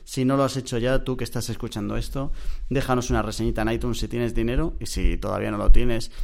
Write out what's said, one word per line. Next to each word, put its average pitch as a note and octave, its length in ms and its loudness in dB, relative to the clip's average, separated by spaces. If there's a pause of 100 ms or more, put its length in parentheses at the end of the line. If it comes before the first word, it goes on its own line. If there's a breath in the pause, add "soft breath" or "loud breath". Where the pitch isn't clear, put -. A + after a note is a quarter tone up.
Si C3 200 -4
no C3+ 120 2
lo C#3 80 2
has C3 120 -2
hecho B2+ 220 -4
ya, C3 240 0
tú C3 140 -4
que B2 80 -6
estás A#2 260 -6
escuchando G#2+ 460 -6
esto, C#3 340 -4 (400 loud breath)
déjanos B2+ 400 -2
una A#2 100 2
reseñita A2 420 -2
en A2 100 0
iTunes A#2 260 -4
si - 80 -4
tienes A#2+ 260 -4
dinero. C3+ 460 0
Y A2+ 80 -8
si F2 320 0
todavía G2 320 -4
no G#2 80 -4
lo G2+ 140 8
tienes, A#2 400 6 (120)